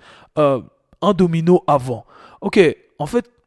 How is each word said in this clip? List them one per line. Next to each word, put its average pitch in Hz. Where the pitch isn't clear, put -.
euh, 139
un 202
domino 170
avant. 127
Ok, 208
en 147
fait, 240